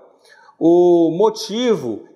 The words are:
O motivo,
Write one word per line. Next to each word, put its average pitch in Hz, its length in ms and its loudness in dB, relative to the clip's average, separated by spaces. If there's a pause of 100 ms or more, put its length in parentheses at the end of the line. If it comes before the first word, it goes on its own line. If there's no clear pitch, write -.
(600)
O 170 500 4
motivo, 196 960 -4 (120)